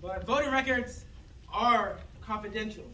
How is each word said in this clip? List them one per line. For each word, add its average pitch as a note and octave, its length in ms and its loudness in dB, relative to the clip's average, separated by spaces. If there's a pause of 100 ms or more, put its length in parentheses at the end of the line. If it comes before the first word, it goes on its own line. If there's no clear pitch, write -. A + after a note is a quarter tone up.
But F#3 240 -4
voting C#4 260 4
records C4 520 2 (480)
are G#3+ 460 4 (220)
confidential. G#3+ 720 -4